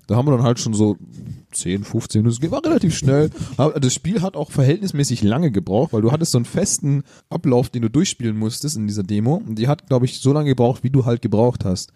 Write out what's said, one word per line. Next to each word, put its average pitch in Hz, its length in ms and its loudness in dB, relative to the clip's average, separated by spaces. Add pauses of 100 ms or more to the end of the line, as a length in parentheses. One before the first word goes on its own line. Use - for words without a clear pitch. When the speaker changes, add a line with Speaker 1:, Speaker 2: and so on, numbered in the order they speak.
Speaker 1:
Da 101 80 -2
haben 123 140 2
wir 139 80 4
dann 120 80 2
halt 120 160 2
schon 117 120 -2
so 104 240 2 (540)
zehn, 98 320 -4
fünfzehn 110 400 -2
Minuten, 117 220 0
es 170 80 -2
war 330 120 -4
relativ 311 320 2
schnell. 143 340 2 (140)
Speaker 2:
<laughs> - 120 -12
Speaker 1:
Aber 156 240 0
das 127 120 2
Spiel 185 300 -2
hat 190 140 -4
auch 143 160 -8
verhältnismäßig 143 720 0
lange 135 260 2
gebraucht, 98 420 0
weil 110 100 0
du 113 100 2
hattest 160 180 0
so 127 80 2
einen 117 60 0
festen 143 580 -2 (260)
Ablauf, 123 400 0
den 123 140 -6
du 113 80 0
durchspielen 120 480 0
musstest 113 380 -4
in 107 100 -2
dieser 104 160 -4
Demo. 107 420 0
Und 110 140 -8
die 113 80 0
hat, 143 220 -2
glaub 123 160 2
ich, - 160 -4
so 131 120 4
lange 147 180 2
gebraucht, 123 340 2
wie 127 60 0
du 135 160 2
halt 120 160 0
gebraucht 113 420 0
hast. 92 320 -4